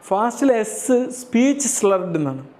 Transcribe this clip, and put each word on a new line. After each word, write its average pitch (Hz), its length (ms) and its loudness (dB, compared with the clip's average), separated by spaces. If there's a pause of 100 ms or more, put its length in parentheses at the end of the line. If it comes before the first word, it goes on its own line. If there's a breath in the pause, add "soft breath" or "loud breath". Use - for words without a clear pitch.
ഫാസ്റ്റിലെ 233 460 2
എസ് 247 560 0
സ്പീച്ച് 262 580 0
സ്ലർഡ് 185 480 0
എന്നാണ്. 135 300 -6 (140)